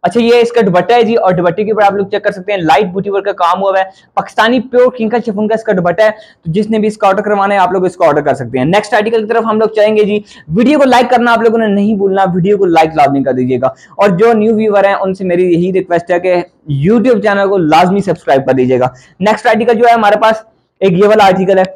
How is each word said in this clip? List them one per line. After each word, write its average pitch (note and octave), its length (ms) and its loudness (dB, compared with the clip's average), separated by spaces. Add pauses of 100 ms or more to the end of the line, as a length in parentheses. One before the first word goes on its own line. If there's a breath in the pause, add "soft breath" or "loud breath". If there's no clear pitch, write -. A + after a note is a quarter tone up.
अच्छा, F#3 160 -2
ये A#3 220 2
इसका A#3 200 0
दुपट्टा F3+ 340 2
है A#3+ 80 4
जी A3+ 120 0
और F#3 180 0
दुपट्टे F3 300 -2
के G#3 80 -4
ऊपर G#3 120 0
आप G3 100 2
लोग G3 180 -4
check G3+ 120 -4
कर G3+ 80 0
सकते G3 200 -10
हैं G3 80 -4
light F3 280 0
booty F#3+ 220 -6
वर्क G3 160 -4
का G3+ 60 -4
काम F3+ 280 -2
हुआ F#3+ 180 -2
है, F#3+ 60 0 (320 loud breath)
पाकिस्तानी A3+ 440 -2
प्योर B3 300 2
क्रिंकल A#3 300 -4
शिफॉन G#3+ 280 -4
का A3 80 0
इसका A3 180 -4
दुपट्टा F3 300 0
है। G#3+ 80 2
तो - 400 -14
जिसने G#3+ 280 -2
भी G#3+ 80 -2
इसका G#3+ 200 -2
order G3 140 0
करवाना G3+ 320 -2
है G3+ 60 0
आप F3+ 140 0
लोग F#3 120 -2
इसका F3+ 200 -2
order D3 160 2
कर C#3+ 120 -2
सकते B2 260 -6
हैं। B2+ 60 -2
Next G#3 280 0
article A3+ 260 0
की G#3+ 60 -4
तरफ A3+ 180 -2
हम A3 160 -2
लोग A3 160 -2
चाहेंगे G#3+ 280 2
जी, G#3 200 -2 (260 loud breath)
video A#3+ 300 2
को C#4 60 4
like B3+ 240 2
करना A#3+ 220 2
आप A3 100 0
लोगों A3+ 160 2
ने A3 100 0
नहीं G3+ 300 0
भूलना, G3 280 0
video F#3 320 0
को G3 80 0
like D#3+ 320 2
लाजमी C#3 260 2
कर C3 100 -2
दीजिएगा। B2+ 400 -2 (260 loud breath)
और G3+ 120 2
जो A3 220 2
new A3 200 0
viewer G3+ 320 2
हैं G3 100 0
उनसे F#3+ 300 -6
मेरी F3+ 200 0
यही F3 260 0
request F#3 400 -2
है F3 80 0
कि F3+ 140 -2 (500)
YouTube A3 400 2
channel G3+ 240 0
को G3 100 0
लाजमी F3+ 440 2
subscribe D#3 420 -2
कर C3 100 0
दीजिएगा। B2+ 400 0 (280 soft breath)
Next G#3+ 260 -2
article A3+ 260 0
जो A#3 140 2
है A#3 60 6
हमारे G#3+ 220 2
पास A3 280 0 (380)
एक F#3 120 2
ये G3+ 140 2
वाला G#3+ 180 4
article F#3+ 340 2
है F#3 60 2 (100)